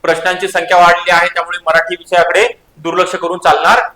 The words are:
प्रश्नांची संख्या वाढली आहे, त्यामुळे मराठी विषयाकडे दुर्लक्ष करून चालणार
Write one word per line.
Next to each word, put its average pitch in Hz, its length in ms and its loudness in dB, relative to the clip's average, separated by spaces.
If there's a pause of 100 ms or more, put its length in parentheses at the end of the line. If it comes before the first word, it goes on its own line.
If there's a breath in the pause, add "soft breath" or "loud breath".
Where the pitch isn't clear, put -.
प्रश्नांची 180 460 -2
संख्या 180 280 0
वाढली 175 340 4
आहे, 175 180 2
त्यामुळे 175 380 -6
मराठी 165 320 0
विषयाकडे 175 500 0 (280)
दुर्लक्ष 170 380 -4
करून 175 240 -6
चालणार 175 420 2 (140)